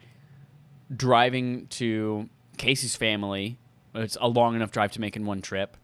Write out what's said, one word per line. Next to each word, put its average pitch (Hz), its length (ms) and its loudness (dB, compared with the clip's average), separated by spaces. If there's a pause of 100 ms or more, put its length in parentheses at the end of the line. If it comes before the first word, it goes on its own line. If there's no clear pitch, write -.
(960)
driving 123 720 4
to 110 600 -2 (280)
Casey's 127 400 0
family? 101 640 -2 (360)
It's 110 260 -6
a 123 80 2
long 120 260 4
enough 113 160 -2
drive 104 220 0
to - 80 -8
make 104 160 -6
in 107 100 -6
one 101 160 -4
trip. 95 420 -6